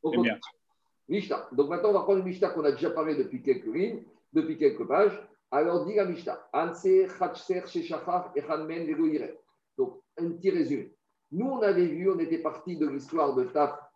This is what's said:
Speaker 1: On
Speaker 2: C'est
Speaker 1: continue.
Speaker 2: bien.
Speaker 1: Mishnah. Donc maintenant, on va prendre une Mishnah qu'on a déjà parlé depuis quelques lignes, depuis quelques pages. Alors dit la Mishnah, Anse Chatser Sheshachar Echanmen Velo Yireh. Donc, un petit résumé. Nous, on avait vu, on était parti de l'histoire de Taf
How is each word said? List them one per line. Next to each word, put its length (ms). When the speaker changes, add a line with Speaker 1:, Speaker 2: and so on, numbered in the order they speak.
Speaker 1:
On 60
Speaker 2:
C'est 60
Speaker 1:
continue. 140
Speaker 2:
bien. 100
Speaker 1:
Mishnah. 420
Donc 180
maintenant, 200
on 40
va 100
prendre 160
une 60
Mishnah 260
qu'on 120
a 80
déjà 200
parlé 240
depuis 260
quelques 240
lignes, 280
depuis 260
quelques 300
pages. 340
Alors 340
dit 100
la 100
Mishnah, 480
Anse 340
Chatser 480
Sheshachar 720
Echanmen 480
Velo 200
Yireh. 320
Donc, 220
un 140
petit 200
résumé. 420
Nous, 120
on 160
avait 240
vu, 240
on 80
était 180
parti 400
de 100
l'histoire 460
de 120
Taf 300